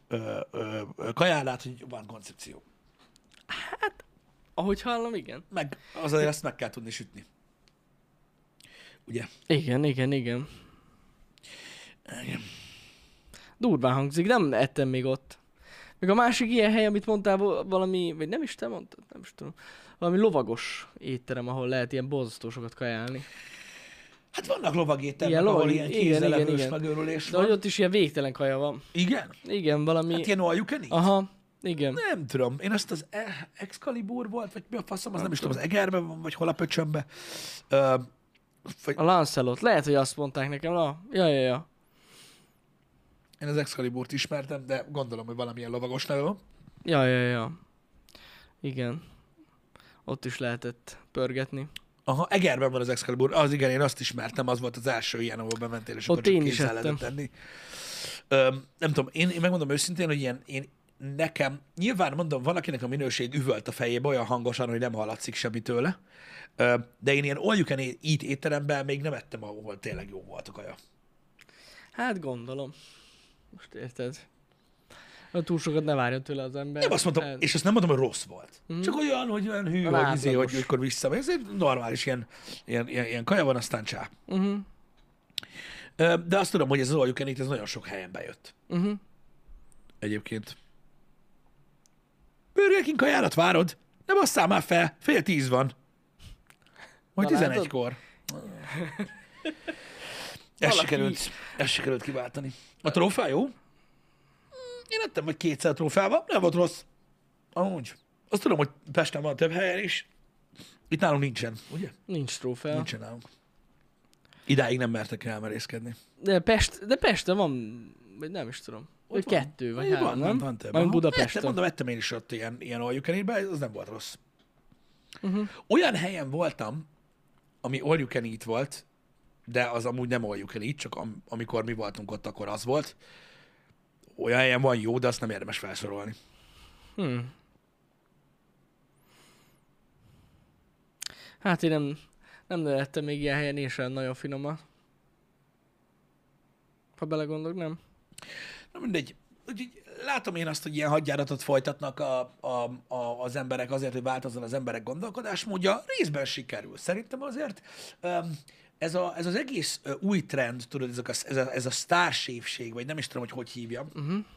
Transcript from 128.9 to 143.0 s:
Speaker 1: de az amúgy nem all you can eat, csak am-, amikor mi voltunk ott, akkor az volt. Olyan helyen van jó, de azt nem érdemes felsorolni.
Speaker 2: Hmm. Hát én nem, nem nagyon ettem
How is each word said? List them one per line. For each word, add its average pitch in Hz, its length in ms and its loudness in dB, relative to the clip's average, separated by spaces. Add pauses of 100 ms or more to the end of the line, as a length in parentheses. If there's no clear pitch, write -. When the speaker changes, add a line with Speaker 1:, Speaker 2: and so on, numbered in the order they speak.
Speaker 1:
de 120 200 0
az 120 220 -2
amúgy 123 220 -2
nem 120 160 0
all 104 120 -4
you 98 100 -8
can 104 160 -8
eat, 143 140 -4
csak - 180 -10
am-, - 340 -10
amikor 113 360 -4
mi 117 100 -4
voltunk 104 360 -8
ott, 104 160 -10
akkor 104 220 -8
az 107 160 -6
volt. 143 320 0 (1200)
Olyan 120 220 2
helyen 127 220 4
van 131 160 4
jó, 113 220 0
de 127 80 2
azt 120 140 0
nem 113 100 -4
érdemes 98 280 -8
felsorolni. 101 560 -8 (800)
Speaker 2:
Hmm. 127 380 -4 (4000)
Hát 180 240 2
én 165 80 4
nem, 147 280 0 (480)
nem 175 140 -2
nagyon 143 180 2
ettem 139 260 -2